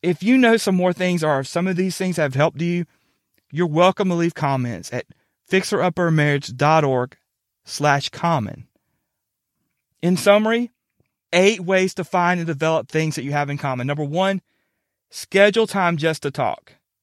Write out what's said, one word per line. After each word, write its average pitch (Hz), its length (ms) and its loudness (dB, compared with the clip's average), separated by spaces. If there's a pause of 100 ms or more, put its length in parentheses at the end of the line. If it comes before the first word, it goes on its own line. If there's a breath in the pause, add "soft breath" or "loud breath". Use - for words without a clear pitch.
If 170 220 -2
you 247 140 4
know 233 200 6
some 196 180 0
more 180 180 2
things 180 300 -2
or 147 160 0
if 135 80 -6
some 175 200 -2
of 185 80 -2
these 185 220 -2
things 185 200 -4
have 143 180 -2
helped 147 260 0
you, 175 240 -2 (680)
you're 165 160 -2
welcome 185 420 2
to 175 60 0
leave 170 200 0
comments 127 580 -4
at 123 120 -6 (440)
fixeruppermarriage 160 1040 0
dot 151 280 2
org 131 340 -2 (480)
slash 143 440 -2
common. 151 580 -4 (1300)
In 180 140 2
summary, 214 560 2 (640)
eight 190 260 4
ways 185 360 0
to 185 80 -6
find 180 360 0
and 165 80 -4
develop 160 400 -2
things 156 280 -2
that 151 80 -8
you 139 80 -6
have 147 180 -2
in 143 80 -6
common. 131 300 -4
Number 147 160 -4
one, 185 380 -2 (680)
schedule 208 580 2
time 175 300 0
just 160 260 -2
to 139 80 -4
talk. - 420 -6 (300)